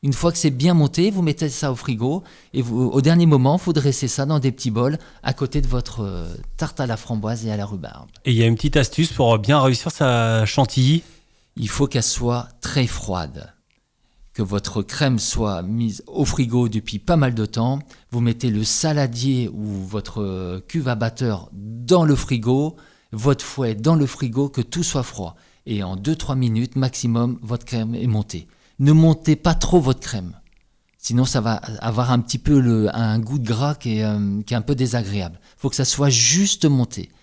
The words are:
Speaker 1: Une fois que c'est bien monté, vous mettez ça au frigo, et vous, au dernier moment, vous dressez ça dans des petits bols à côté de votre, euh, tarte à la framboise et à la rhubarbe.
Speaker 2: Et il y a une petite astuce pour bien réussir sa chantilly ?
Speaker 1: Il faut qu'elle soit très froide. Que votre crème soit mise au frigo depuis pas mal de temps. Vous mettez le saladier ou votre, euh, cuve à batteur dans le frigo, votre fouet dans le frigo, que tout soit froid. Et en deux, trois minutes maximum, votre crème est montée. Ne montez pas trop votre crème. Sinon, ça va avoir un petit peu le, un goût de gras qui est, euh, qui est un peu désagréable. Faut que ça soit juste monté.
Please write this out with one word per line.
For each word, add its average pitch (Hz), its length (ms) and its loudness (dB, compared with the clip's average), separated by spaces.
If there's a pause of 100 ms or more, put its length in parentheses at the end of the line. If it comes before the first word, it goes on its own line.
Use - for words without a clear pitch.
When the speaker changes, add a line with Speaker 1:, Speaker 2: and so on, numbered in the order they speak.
Speaker 1:
Une 143 100 2
fois 170 180 2
que 170 60 -2
c'est 151 140 2
bien 151 240 2
monté, 165 340 4
vous 190 140 -2
mettez 151 260 0
ça 135 220 -4
au 123 40 -2
frigo, 127 460 -2 (320)
et 135 80 -2
vous, 120 220 -2
au 127 180 2
dernier 165 240 6
moment, 143 320 4
vous 180 160 -2
dressez 139 340 0
ça 135 200 -4
dans 156 100 0
des 131 140 0
petits - 180 -4
bols 123 300 0 (240)
à 123 100 -2
côté 127 280 -2
de - 60 2
votre, 120 340 -2
euh, 92 260 -6 (300)
tarte - 220 -6
à 139 60 0
la 113 100 -2
framboise 110 520 -4
et 110 40 -2
à 107 60 -2
la 101 80 -4
rhubarbe. 71 420 -12 (160)
Speaker 2:
Et 131 80 0
il 117 60 4
y 117 60 6
a - 20 6
une 117 80 6
petite 147 240 0
astuce 151 340 0
pour 117 280 4
bien 120 200 4
réussir 131 300 2
sa 117 560 2
chantilly ? 135 560 2 (540)
Speaker 1:
Il 110 140 -6
faut 139 180 0
qu'elle 120 160 -2
soit 120 460 -4 (120)
très 131 240 0
froide. 80 680 -6 (840)
Que 113 100 -2
votre 98 400 -4
crème 131 340 0
soit 101 460 -4
mise 110 420 -4
au - 200 -2
frigo 123 440 0
depuis 107 300 -6
pas 170 160 2
mal 135 180 2
de 110 140 -2
temps. 123 320 -2 (320)
Vous 120 80 -2
mettez 117 320 0
le 107 120 0
saladier 127 880 0
ou 107 120 -8
votre, 101 580 -6
euh, 92 460 -6
cuve 147 220 -4
à 123 60 0
batteur 113 580 -4
dans 117 500 0
le 147 120 4
frigo, 131 600 0 (360)
votre 127 320 0
fouet 120 300 -4
dans 120 220 2
le 151 100 4
frigo, 131 440 -2
que 135 120 -4
tout 170 220 -4
soit 147 180 -2
froid. 92 340 -10 (300)
Et 104 160 -4
en 95 140 -6
deux, 101 200 -2
trois 143 200 -4
minutes 123 400 0
maximum, 120 680 0
votre 117 240 -8
crème 113 300 -4
est 117 100 -4
montée. 104 420 -2 (300)
Ne 139 140 6
montez 156 460 6
pas 170 160 2
trop - 260 4
votre 131 220 0
crème. 92 320 -8 (640)
Sinon, 120 260 0
ça 131 160 0
va 113 140 0 (260)
avoir 117 320 0
un 123 80 4
petit 120 200 -4
peu 147 200 4
le, 113 340 4
un 110 260 2
goût 117 200 -4
de 117 80 -4
gras 127 260 0
qui 113 260 -4
est, 107 40 0
euh, 104 380 0
qui 104 120 -6
est 120 40 0
un 120 40 -2
peu 143 140 -2
désagréable. 104 640 -2 (160)
Faut - 140 -4
que - 80 -6
ça 131 80 2
soit 139 240 2
juste 170 560 2
monté. 127 440 2 (140)